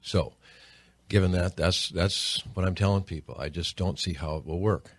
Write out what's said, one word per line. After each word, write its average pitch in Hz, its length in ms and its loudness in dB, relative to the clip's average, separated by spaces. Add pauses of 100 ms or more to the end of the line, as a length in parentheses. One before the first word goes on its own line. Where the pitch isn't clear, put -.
So, - 320 0 (720)
given 95 240 4
that, 90 240 2
that's, 85 340 2
that's - 540 0 (100)
what 92 120 -2
I'm 95 100 0
telling 98 280 2
people. - 360 -10
I 76 100 -4
just 80 280 -6
don't 92 220 -2
see 92 140 -2
how 78 240 -4
it 69 80 -8
will 82 140 -4
work. 98 400 0